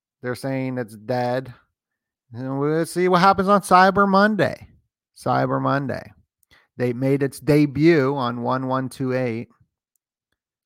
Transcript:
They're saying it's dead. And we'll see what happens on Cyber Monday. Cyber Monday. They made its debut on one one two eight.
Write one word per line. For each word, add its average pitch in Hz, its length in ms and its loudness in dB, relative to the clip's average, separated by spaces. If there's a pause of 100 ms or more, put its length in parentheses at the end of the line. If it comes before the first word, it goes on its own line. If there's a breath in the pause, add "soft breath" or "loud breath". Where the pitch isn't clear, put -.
(220)
They're 123 140 -6
saying 131 420 -6
it's 113 180 -8
dead. 123 560 -6 (800)
And 131 280 -8
we'll 156 260 -2
see 180 220 -2
what 180 140 2
happens 190 260 4
on 202 140 4
Cyber 190 460 4
Monday. 196 600 2 (500)
Cyber 131 420 -2
Monday. 135 520 -4 (680 soft breath)
They 123 160 -2
made 135 300 -2
its - 160 -4
debut 147 760 2
on 120 280 -4
one 131 240 -2
one 131 200 -2
two 127 260 -6
eight. 120 340 -4 (1200)